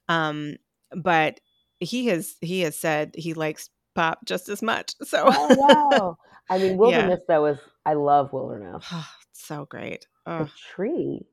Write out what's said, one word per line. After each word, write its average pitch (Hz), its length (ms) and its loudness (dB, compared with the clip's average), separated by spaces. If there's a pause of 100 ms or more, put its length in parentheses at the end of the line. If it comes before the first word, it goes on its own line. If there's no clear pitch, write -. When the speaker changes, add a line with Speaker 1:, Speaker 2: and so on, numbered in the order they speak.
Speaker 1:
Um, 151 480 -2 (400)
but 160 440 0 (400)
he 240 280 -4
has, 170 340 -2
he 180 200 -4
has 151 160 -2
said 151 380 -2
he 160 180 -8
likes 156 360 -6 (240)
Pop 165 320 0
just 185 220 -6
as 202 140 -8
much. - 360 -4
<laughs> - 60 -16
So - 300 2
Speaker 2:
Oh, - 180 2
wow. 277 680 4 (320)
I 185 80 2
mean, 190 180 2
Speaker 1:
<laughs> 190 60 2
Yeah. 180 300 4
Speaker 2:
Wilderness, 175 160 -2
though, 156 180 4
is, 147 120 0 (280)
I 156 80 2
love 143 380 2
Wilderness. 120 580 -10
Speaker 1:
<sighs> - 400 -14
It's - 160 -20
so 147 180 -10
great. - 420 -12 (300)
Speaker 2:
The 160 80 -4
Speaker 1:
Ugh. 147 60 -8 (240)
Speaker 2:
tree. 185 580 -6